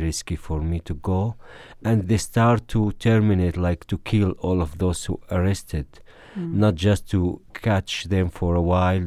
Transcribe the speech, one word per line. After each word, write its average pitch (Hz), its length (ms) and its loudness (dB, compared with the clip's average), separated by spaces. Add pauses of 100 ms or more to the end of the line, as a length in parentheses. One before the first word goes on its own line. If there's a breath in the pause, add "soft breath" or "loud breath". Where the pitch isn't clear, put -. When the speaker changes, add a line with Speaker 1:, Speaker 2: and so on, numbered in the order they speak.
Speaker 1:
risky - 280 -6
for 78 240 -6
me 82 200 -4
to - 140 -8
go. 95 420 -2 (480 loud breath)
And 107 240 2
they 107 100 2
start 117 500 2
to 107 220 0 (180)
terminate, 101 480 4
like, 87 300 -2
to 92 120 -4
kill 101 340 0 (140)
all 90 140 2
of 85 180 -4
those 90 280 -2
who - 140 -6 (100)
arrested. 92 560 -2 (500 loud breath)
Speaker 2:
Mm. 85 180 -6 (100)
Speaker 1:
Not 104 100 4
just 95 380 0
to 90 280 0 (140)
catch 101 380 -2 (220)
them 92 140 2
for 87 280 -2
a 87 60 2 (100)
while, 92 340 2